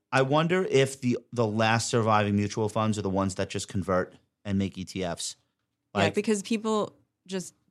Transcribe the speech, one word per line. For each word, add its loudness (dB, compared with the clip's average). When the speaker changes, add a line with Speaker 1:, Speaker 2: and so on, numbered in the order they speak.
Speaker 1:
I 4
wonder 2
if 2
the, 0
the 0
last 2
surviving 4
mutual 0
funds -2
are -4
the -2
ones 0
that -4
just -6
convert -2
and -2
make -4
E -8
T -6
Fs. -8
Speaker 2:
Yeah, 2
Speaker 1:
Like 2
Speaker 2:
because 0
people -2
just, -10